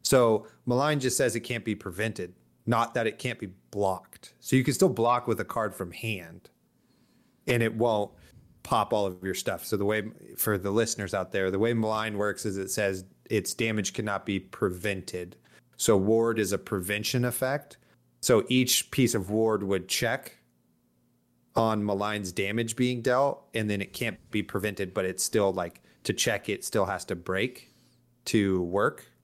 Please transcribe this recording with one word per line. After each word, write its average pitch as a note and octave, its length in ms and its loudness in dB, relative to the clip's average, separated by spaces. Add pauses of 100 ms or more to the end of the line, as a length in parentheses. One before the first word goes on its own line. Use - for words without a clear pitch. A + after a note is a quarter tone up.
So A#2 440 4 (180)
Malign C#3 340 2
just B2+ 180 -2
says A#2+ 180 2
it A#2 60 -4
can't A#2 240 -6
be G#2+ 100 0
prevented, F#2+ 580 -6 (320)
not A#2 280 0
that A2+ 140 0
it G#2+ 100 -4
can't B2 220 -8
be G2 100 -8 (220)
blocked. G2 680 -4
So - 160 -2
you C3 80 4
can C#3+ 100 2
still F#3+ 160 4
block A#2+ 380 2
with A2 120 0
a G2+ 60 -4
card G#2+ 280 -4
from F2 180 -8
hand F2+ 580 -8 (1000)
and A#2+ 160 4
it A2+ 120 0
won't A2 360 2 (500)
pop A2 320 2
all G#2 120 2
of F2+ 180 -6
your F#2+ 100 -2
stuff. - 320 -6
So G#2+ 100 -2
the G2 100 0
way, G#2+ 180 0 (340)
for G#2 200 0
the G2 140 -2
listeners G#2+ 420 0
out F#2+ 180 -4
there, F#2+ 200 0
the G2 80 -2
way A#2 140 2
Malign A2 440 -2
works G2+ 280 -2
is G2 120 -4
it F#2+ 120 -6
says F#2+ 360 -2 (240)
its G#2 240 0
damage A2 400 -2
cannot G2+ 320 -4
be G2 140 -2
prevented. F2+ 960 -4 (420)
So G#2+ 200 4
ward A2+ 420 4
is G2 140 0
a G2 40 0
prevention G#2 680 -2
effect. C3 520 -4 (440)
So A2+ 260 6
each B2+ 440 2
piece B2 240 4
of F#2+ 140 -2
ward G#2+ 340 2
would F#2+ 240 -2
check - 500 -4 (1160)
on A2 280 2
malign's G#2 480 -2
damage A2+ 440 -2
being B2 260 -2
dealt, C3 420 2 (100)
and G#2+ 160 0
then G2+ 120 0
it - 120 -6
can't A2+ 240 -4 (140)
be G#2 100 0
prevented, G2 520 -4
but F#2 120 0
it's F#2 180 -4
still, G2 300 2
like, F2 280 -6 (220)
to - 100 -2
check, G#2+ 360 -2
it G2 140 -4
still G2+ 220 0
has F#2+ 200 -4
to F#2 100 -6
break F#2+ 580 -6 (520)
to G2 380 2
work. G2+ 420 0 (180)